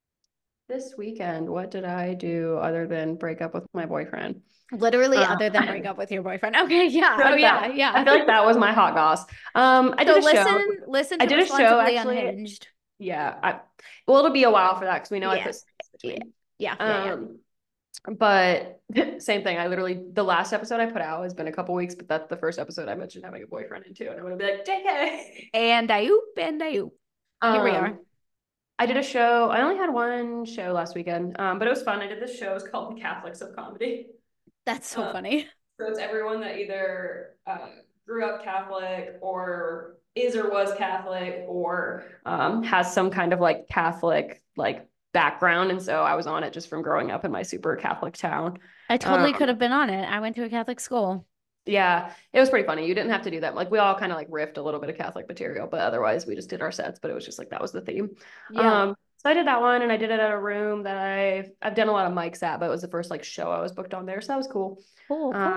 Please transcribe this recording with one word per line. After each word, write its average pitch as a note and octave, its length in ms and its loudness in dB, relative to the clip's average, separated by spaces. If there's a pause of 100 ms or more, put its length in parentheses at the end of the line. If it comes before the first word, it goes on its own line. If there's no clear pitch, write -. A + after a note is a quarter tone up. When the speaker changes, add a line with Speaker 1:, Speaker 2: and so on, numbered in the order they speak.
(680)
Speaker 1:
This C4 280 -8
weekend, F3 520 -6
what F3+ 220 -6
did F#3 120 -8
I F3+ 300 -4
do E3 440 -2
other E3 280 -2
than D#3+ 300 -4
break E3 260 -6
up D#3+ 140 -6
with F3 180 -6
my E3 140 -6
boyfriend? - 560 -6 (280)
Speaker 2:
Literally, B3 460 4
Speaker 1:
Um, F#3 160 4
Speaker 2:
other G#3+ 160 0
than G#3 160 4
Speaker 1:
<laughs> - 20 0
Speaker 2:
break - 200 -6
up F#3+ 100 -6
with G3 140 -8
your F#3+ 100 -4
boyfriend. F#3+ 340 -4
Okay, D4+ 320 6
yeah. D4+ 280 4
Speaker 1:
I - 20 2
feel C4+ 80 6
Speaker 2:
Oh, C4+ 60 8
Speaker 1:
like C#4+ 100 6
Speaker 2:
yeah, - 260 6
Speaker 1:
that, C4+ 80 -6
Speaker 2:
yeah. C#4 200 2
Speaker 1:
I C#4 80 4
feel C#4 100 8
like D4 140 6
that A3 180 6
was A3+ 100 8
my G#3+ 160 6
hot G#3 220 6
goss. D#3+ 320 4 (300)
Um, B3+ 420 6
I C#4+ 80 4
Speaker 2:
So D#4 80 10
Speaker 1:
did D4+ 80 10
a D4+ 40 2
Speaker 2:
listen, - 200 8
Speaker 1:
show. G4+ 420 0
Speaker 2:
listen C#4+ 320 -2
Speaker 1:
I C#4 60 6
Speaker 2:
to A#3 40 4
Speaker 1:
did D4 100 4
a F#4 80 6
show, C#4 100 -2
Speaker 2:
Responsibly A#3+ 400 6
Speaker 1:
actually. A#3+ 220 0
Speaker 2:
Unhinged. G3+ 480 -6 (320)
Speaker 1:
Yeah. D#3+ 420 -4
I, - 180 0 (480)
well, C4+ 120 8
it'll D4 120 6
be C4+ 120 4
a A#3 80 8
while F#3+ 260 6
for F#3+ 80 -4
that F3+ 140 0
'cause - 100 -12
we G3+ 100 -4
know F#3+ 120 -2
I F#3 60 2
Speaker 2:
Yeah. - 80 -4
Speaker 1:
put - 100 -6
six - 100 -20 (380)
Speaker 2:
Yeah. - 100 -8
Speaker 1:
between. A3+ 200 -14 (260)
Speaker 2:
Yeah, G3+ 200 -4
yeah, G#3 260 0
yeah. F#3+ 80 -4
Speaker 1:
Um, A2+ 260 -12 (760)
but F#3+ 640 4 (100)
<laughs> A#3 340 0
same G3+ 200 0
thing. F3+ 140 0
I E3+ 100 -2
literally, F#3 320 -2 (140)
the G#3 100 2
last F#3 300 2
episode A#3 280 -2
I A3+ 40 2
put A3+ 160 -4
out D#3+ 220 -6
has F3+ 100 -6
been D#3+ 140 -8
a D#3 40 -6
couple F3 220 -6
weeks, F3+ 220 -4
but F3 120 -16
that's D#3 200 -4
the E3+ 100 -8
first E3 220 -4
episode D#3+ 300 -8
I - 40 -6
mentioned - 320 -12
having - 160 -16
a - 60 -18
boyfriend - 400 -14
in G3 80 -20
too. - 120 -12
And - 120 -12
I'm F3 40 -14
gonna F3+ 140 -10
be G3+ 60 -6
like, G3 220 -2
"J F#4+ 180 -2
K." D#4+ 720 -4
Speaker 2:
And A3+ 340 4
I G#3+ 160 2
oop, G#4 180 6 (140)
and D#4+ 240 -2
I D#4 140 -4
oop. - 180 -4 (480)
Here A3 220 4
we A3+ 80 4
are. F#3 160 0
Speaker 1:
Um, G#3 120 -8 (800)
I A#3+ 40 6
did B3+ 100 0
a C#4 80 2
show. A#3+ 460 4
I A3+ 120 2
only E4+ 140 2
had F#4+ 140 0
one A#3+ 560 -2
show A3 260 -8
last F3 240 -2
weekend, F3 420 -6
um, F#3+ 220 -2
but A3 80 0
it B3 40 2
was C4+ 120 -2
fun. G#3 160 -2
I G3+ 80 -8
did G#3+ 140 -10
this B3 180 -8
show. G3 160 -6
It's F#3+ 100 -8
called A3+ 300 -10
The - 60 -16
Catholics F3 400 -10
of F#3+ 120 -14
Comedy. A3 540 -8 (580)
Speaker 2:
That's - 220 -6
so - 160 -6
Speaker 1:
Um, - 80 -6
Speaker 2:
funny. A3 360 -4 (300)
Speaker 1:
so A3 100 -8
it's A3 120 -4
everyone A3 420 -4
that G3 160 -8
either, F#3+ 800 -8 (100)
uh, - 220 -10 (400)
grew A3+ 180 -4
up - 160 -6
Catholic F#3+ 800 -8
or F3+ 800 -6 (180)
is A#3+ 220 0
or G#3 120 0
was G3+ 260 0
Catholic F#3 720 -6
or, F3 580 -6 (200)
um, E3+ 380 0
has F3+ 300 2
some F#3+ 180 2
kind F3+ 220 0
of, F3+ 80 0
like, E3 260 2
Catholic, E3 760 -2 (140)
like, - 320 -4 (240)
background. F3 600 2
And F#3 100 -4
so D#3 200 -2
I D3+ 140 2
was E3 120 -4
on D#3+ 180 -4
it - 80 -10
just E3 160 -14
from D#3+ 120 -6
growing D3+ 300 -2
up - 140 -6
in E3 60 -4
my G2+ 100 -4
super - 340 -4
Catholic - 400 -4
town. E3 440 -4 (300)
Speaker 2:
I A#3 80 2
totally A3 340 2
Speaker 1:
Um, C4+ 60 -6
Speaker 2:
could C#4 120 2
have A3+ 100 -2
been A#3+ 140 0
on C#4 160 2
it. F#3+ 200 -2
I G#3 120 -2
went A3+ 160 -6
to A#3+ 80 -6
a A3 40 -8
Catholic A#3 300 -6
school. G3 460 -2 (400)
Speaker 1:
Yeah, F3+ 480 2 (200)
it C4+ 60 6
was C4 100 8
pretty A#3 160 2
funny. D#3 220 -2
You F3+ 80 0
didn't G#3+ 160 0
have A3+ 120 0
to F#3 80 -6
do E3 100 -6
that. D#3+ 120 -2
Like, F3+ 160 -4
we A3 80 2
all G3 180 6
kinda, F#3+ 200 -4
like, D3+ 140 -8
riffed D#3 280 -6
a D3+ 40 -6
little D3+ 180 -4
bit D3 100 -6
of - 80 -10
Catholic - 300 -10
material, - 400 -8
but E3 140 -4
otherwise A#2 440 0
we G#2+ 100 -8
just - 140 -12
did F#2 120 -10
our D#3 100 -4
sets, - 280 -10
but - 120 -8
it - 20 -8
was - 120 -10
just, - 120 -16
like, - 120 -16
that - 120 -8
was - 100 -6
the F#3+ 100 -10
theme. G3 340 -8 (340)
Speaker 2:
Yeah. A3 340 4
Speaker 1:
Um, G3+ 120 -2 (220)
so C#4+ 120 0
I D#4 60 6
did E4+ 120 4
that B3 140 4
one, B3 220 4
and A#3 80 0
I A3 60 2
did A3+ 120 -2
it A3 100 0
at G#3+ 120 2
a G#3 80 -2
room G#3 440 -4
that G3 140 -6
I, G3 540 -2 (100)
I've G#3 140 -4
done G#3+ 140 4
a - 20 2
lot G3 160 2
of F3+ 100 -2
mics F3 240 -6
at, E3 180 -4
but E3+ 80 -2
it - 20 -2
was F3 120 -4
the F3 60 -10
first, E3+ 240 -8
like, D#3 120 -8
show - 280 -6
I E3+ 100 -2
was F3+ 120 -6
booked F#3 200 -12
on F#3 140 -10
there. G3 140 -6
So - 80 -10
that C4+ 80 -4
was C4+ 100 -4
cool. G3 340 -6 (260)
Speaker 2:
Cool, C#4+ 260 -4
Speaker 1:
Um, G3+ 240 0